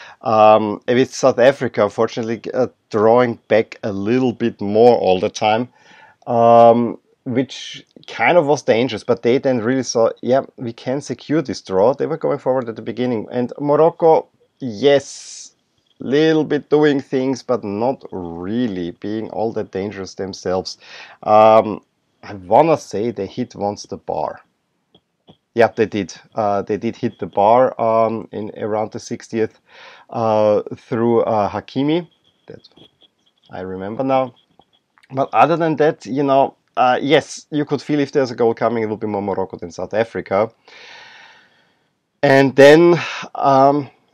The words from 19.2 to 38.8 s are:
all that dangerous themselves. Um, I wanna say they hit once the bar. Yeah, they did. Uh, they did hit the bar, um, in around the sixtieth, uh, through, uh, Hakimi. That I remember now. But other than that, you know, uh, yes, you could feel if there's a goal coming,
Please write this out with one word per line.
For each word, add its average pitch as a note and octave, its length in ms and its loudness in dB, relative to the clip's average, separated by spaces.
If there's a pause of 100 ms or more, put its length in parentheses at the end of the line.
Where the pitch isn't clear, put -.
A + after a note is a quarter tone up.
all A2 240 -6
that G#2 180 -8
dangerous G2 420 -8
themselves. F#2+ 640 -6 (460)
Um, G#2+ 580 4 (400)
I - 120 -18
wanna A2+ 420 2
say A2 340 -6
they G2+ 160 -8
hit - 300 -10
once G2+ 260 -6
the - 140 -14
bar. - 460 -8 (1120)
Yeah, A2+ 140 4
they A2 180 0
did. G2 280 -6 (200)
Uh, G2+ 280 -2
they G#2 160 -4
did A2+ 180 -6
hit A2+ 220 -8
the G2+ 80 -8
bar, A2 540 2
um, A2+ 520 -2
in G#2 240 -10
around G#2+ 360 -6
the A#2 60 -14
sixtieth, - 640 -8 (500)
uh, G#2+ 520 0 (140)
through, A#2 460 0
uh, G#2 280 -2
Hakimi. D3 580 -4 (380)
That - 140 -20 (920)
I F#2+ 100 -14
remember F#2+ 420 -10
now. C3 320 -2 (760)
But C3+ 240 -4
other C#3+ 220 4
than D#3 200 -2
that, D3 300 0
you C3 160 -4
know, C3+ 340 2 (200)
uh, B2 260 2
yes, C#3 480 0
you D3 160 -4
could C#3 160 -4
feel D3+ 180 -2
if C#3 120 -4
there's C3+ 180 0
a B2 40 -10
goal A2+ 200 0
coming, A#2 280 -2